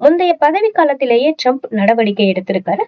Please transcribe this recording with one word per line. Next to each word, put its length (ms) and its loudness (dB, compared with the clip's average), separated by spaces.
முந்தைய 340 2
பதவி 340 0
காலத்திலேயே 600 0
ட்ரம்ப் 400 -2
நடவடிக்கை 560 0
எடுத்திருக்காரு. 600 -4